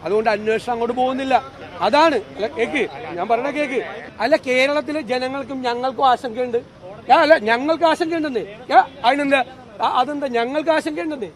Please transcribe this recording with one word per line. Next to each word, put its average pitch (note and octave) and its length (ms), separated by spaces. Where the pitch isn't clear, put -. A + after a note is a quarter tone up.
അതുകൊണ്ട് A3 260
അന്വേഷണം A3 420
അങ്ങോട്ട് A#3 220
പോകുന്നില്ല. C4 500
അതാണ്, C#4+ 340
അല്ല, G3 320
കേക്ക്, B3+ 420
ഞാൻ F3+ 120
പറഞ്ഞ A#3 220
കേക്ക്. C4+ 320
അല്ല, C4+ 160
കേരളത്തിലെ C#4+ 640
ജനങ്ങൾക്കും C4 640
ഞങ്ങൾക്കും B3+ 460
ആശങ്കയുണ്ട്. A#3+ 500
യാ, C4 60
അല്ല, D#4 220
ഞങ്ങൾക്ക് C4 460
ആശങ്കയുണ്ടെന്നേ. D4+ 720
യാ, E4+ 140
അതിനെന്താ? C#4 400
ആ, A#3 60
അതെന്താ? C#4+ 260
ഞങ്ങൾക്ക് C4 440
ആശങ്കയുണ്ടെന്നേ. D4+ 640